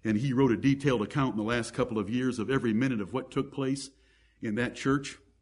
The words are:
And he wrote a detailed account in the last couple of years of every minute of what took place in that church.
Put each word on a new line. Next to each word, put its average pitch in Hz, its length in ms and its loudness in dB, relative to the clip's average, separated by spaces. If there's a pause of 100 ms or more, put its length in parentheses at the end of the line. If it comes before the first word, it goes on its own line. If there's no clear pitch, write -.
And 104 140 4
he 131 140 2
wrote 123 200 4
a 104 40 4
detailed 135 460 2
account 131 300 0
in 101 40 -6
the 110 60 -2
last 117 320 -2
couple 120 240 -2
of 98 100 -2
years 123 300 -2
of 104 100 -4
every 123 240 2
minute 120 280 0
of 92 120 -6
what 131 200 -6
took 139 200 -4
place 139 380 -4 (500)
in 110 140 -4
that 120 220 -2
church. 139 420 0 (240)